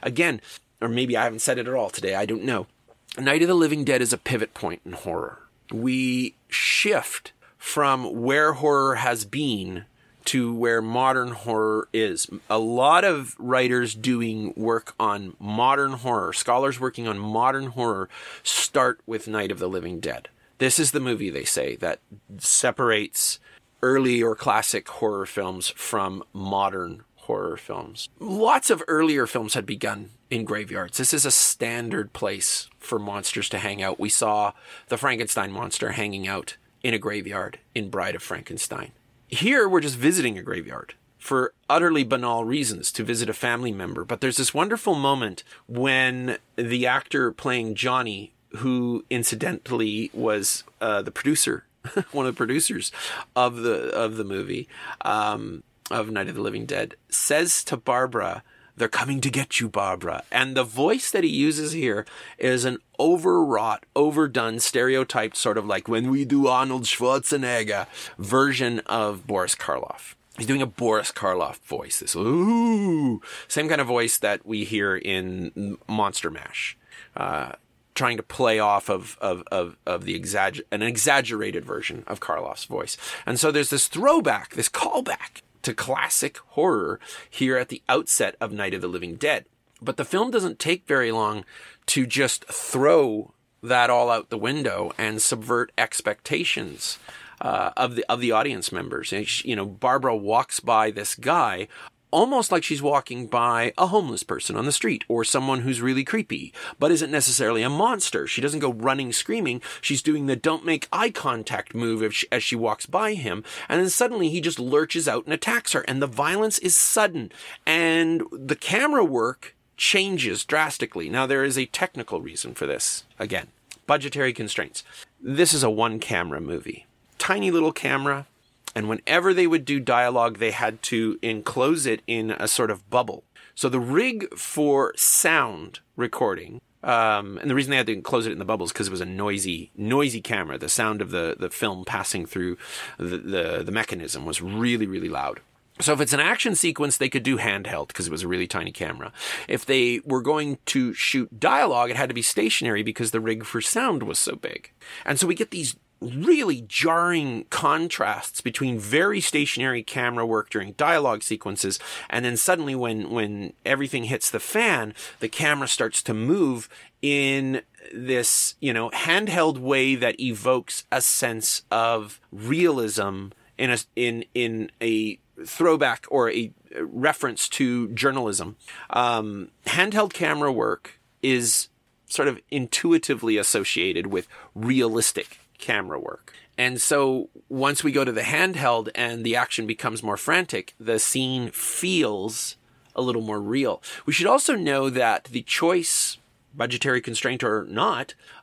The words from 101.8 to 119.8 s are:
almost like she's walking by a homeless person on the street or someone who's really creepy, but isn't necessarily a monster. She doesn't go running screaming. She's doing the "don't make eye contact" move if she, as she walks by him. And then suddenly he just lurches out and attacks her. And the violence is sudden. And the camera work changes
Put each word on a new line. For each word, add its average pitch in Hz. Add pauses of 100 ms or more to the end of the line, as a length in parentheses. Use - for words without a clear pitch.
almost 240
like 165
she's 143
walking 135
by 117
a 185
homeless 175
person -
on 110
the 143
street 156
or 117
someone 131
who's 123
really 131
creepy, 107 (260)
but 147
isn't 156
necessarily 123
a 120
monster. 180
She -
doesn't 143
go 135
running 127
screaming. 147 (200)
She's 139
doing 151
the 135
"don't 160
make 160
eye 220
contact" 113
move 113
if 107
she, -
as 123
she -
walks 113
by 214
him. 110 (240)
And 170
then 185
suddenly 220
he 170
just 165
lurches 147
out 117
and 147
attacks 226
her. 143
And 131
the 143
violence 170
is 180
sudden. 175 (320)
And 165
the 135
camera 254
work 127 (220)
changes 180